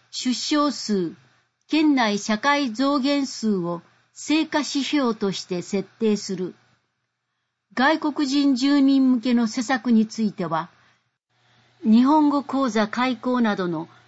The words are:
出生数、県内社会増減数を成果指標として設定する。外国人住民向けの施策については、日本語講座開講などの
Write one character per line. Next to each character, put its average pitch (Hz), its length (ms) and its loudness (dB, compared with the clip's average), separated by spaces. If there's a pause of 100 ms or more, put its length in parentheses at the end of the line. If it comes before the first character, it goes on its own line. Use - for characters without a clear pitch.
(120)
出 247 220 -4
生 294 380 0
数、 185 420 -4 (540)
県 302 280 2
内 208 240 0
社 214 180 -2
会 285 340 0
増 269 280 0
減 285 260 0
数 220 300 -2
を 170 260 -4 (320)
成 311 320 -2
果 311 140 -2
指 277 240 -4
標 247 320 0
と 202 160 -2
し - 120 -8
て 175 180 -6
設 196 260 -6 (120)
定 214 160 2
す 202 200 -8
る。 175 200 -8 (1200)
外 302 260 2
国 302 280 -2
人 277 280 2
住 277 260 2
民 269 300 4
向 247 100 2
け 247 120 0
の 233 140 2
施 233 160 -4
策 247 280 -2
に 220 160 4
つ - 140 -8
い 202 100 0
て 180 140 -6
は、 160 240 -4 (1120)
日 233 220 6
本 294 240 6
語 285 140 0
講 262 260 -2
座 208 180 0
開 247 300 -2
講 247 240 -2
な 208 140 2
ど 185 120 -4
の 165 220 -6 (180)